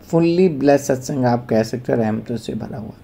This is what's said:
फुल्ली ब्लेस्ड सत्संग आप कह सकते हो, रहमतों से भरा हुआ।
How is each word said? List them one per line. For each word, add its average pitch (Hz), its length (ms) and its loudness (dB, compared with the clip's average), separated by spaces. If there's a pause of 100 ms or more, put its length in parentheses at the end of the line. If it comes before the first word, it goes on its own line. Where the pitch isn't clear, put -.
(100)
फुल्ली 170 380 4
ब्लेस्ड 139 360 2
सत्संग 131 400 -2
आप 120 260 0
कह 110 120 2
सकते 120 300 -4
हो, 123 60 2
रहमतों 110 380 -2
से - 180 -8
भरा 110 240 -8
हुआ। 107 140 -12 (120)